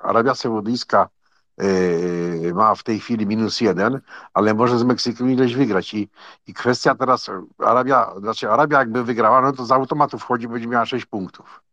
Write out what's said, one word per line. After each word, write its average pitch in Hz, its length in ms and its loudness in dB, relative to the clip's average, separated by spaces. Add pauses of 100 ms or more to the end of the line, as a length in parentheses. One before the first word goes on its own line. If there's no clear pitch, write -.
Arabia 113 320 2
Saudyjska, 110 760 -2 (540)
y, 87 920 0
ma 104 200 4
w - 80 -6
tej 107 180 -4
chwili 110 260 -4
minus 107 340 -2
jeden, 110 400 0 (340)
ale 107 200 2
może 120 240 2
z 120 60 0
Meksykiem 123 460 0
ileś 127 240 2
wygrać 107 400 0
i, 104 140 -4 (380)
i - 80 -18
kwestia 123 400 0
teraz, 123 360 -2 (280)
Arabia, 123 600 2
znaczy 107 300 -4
Arabia 143 280 4
jakby 120 260 0
wygrała, 117 380 4
no 135 100 2
to 131 140 -8
z 123 60 2
automatu 139 460 0
wchodzi, 120 300 -4
będzie 117 200 -8
miała 117 180 0
sześć 117 200 -6
punktów. - 560 -12 (100)